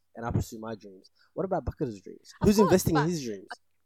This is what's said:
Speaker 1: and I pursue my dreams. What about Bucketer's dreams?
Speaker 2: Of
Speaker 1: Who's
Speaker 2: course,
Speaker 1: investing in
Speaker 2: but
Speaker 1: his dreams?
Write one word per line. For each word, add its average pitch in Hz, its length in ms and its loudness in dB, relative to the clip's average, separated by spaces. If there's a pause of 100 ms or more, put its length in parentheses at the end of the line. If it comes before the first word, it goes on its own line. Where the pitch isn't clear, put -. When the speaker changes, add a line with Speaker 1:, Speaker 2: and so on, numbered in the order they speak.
(160)
Speaker 1:
and 113 100 -10
I 120 40 -2
pursue - 280 -2
my 110 160 -10
dreams. 98 360 -20 (240)
What 165 100 -4
about 180 220 -2
Bucketer's 113 340 -6
dreams? - 400 -20
Speaker 2:
Of - 60 4
Speaker 1:
Who's 208 100 6
Speaker 2:
course, 208 100 8
Speaker 1:
investing 175 300 4
in - 60 4
Speaker 2:
but 156 80 2
Speaker 1:
his 165 140 -2
dreams? 101 220 -8 (400)